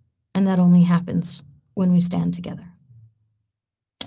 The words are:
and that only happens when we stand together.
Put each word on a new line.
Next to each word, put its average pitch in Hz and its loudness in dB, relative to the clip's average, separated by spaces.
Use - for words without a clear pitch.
and 196 0
that 190 0
only 175 6
happens - -2
when 185 -2
we 175 2
stand 175 -2
together. - -14